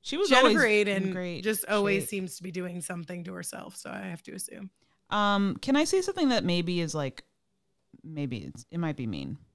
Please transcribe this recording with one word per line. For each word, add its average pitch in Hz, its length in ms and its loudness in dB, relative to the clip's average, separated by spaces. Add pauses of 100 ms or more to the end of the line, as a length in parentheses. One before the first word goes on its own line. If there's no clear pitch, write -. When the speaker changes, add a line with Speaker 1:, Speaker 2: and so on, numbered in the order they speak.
Speaker 1:
She - 160 -6
was 381 120 2
Speaker 2:
Jennifer 254 300 8
Speaker 1:
always 214 280 6
in 196 180 2
Speaker 2:
Aiden 190 80 0
Speaker 1:
great 180 300 -6
Speaker 2:
just 214 240 -2
always 202 360 2
Speaker 1:
shape. - 60 -4
Speaker 2:
seems 190 280 -6
to 170 60 -16
be 180 80 -8
doing 175 280 -6
something 175 440 -10
to 185 100 -10
herself, - 420 -12
so - 140 -14
I 202 140 -10
have 175 200 -10
to - 100 -16
assume. 190 360 -12 (400)
Speaker 1:
Um, 202 540 2
can 269 120 2
I 302 80 4
say 370 180 2
something 359 280 0
that 233 140 2
maybe 175 360 0
is, 156 160 -2
like, 139 280 -4 (800)
maybe 143 340 -6
it's, 73 340 -12
it 170 60 -6
might 160 200 -2
be 123 100 -4
mean? 73 300 -6 (180)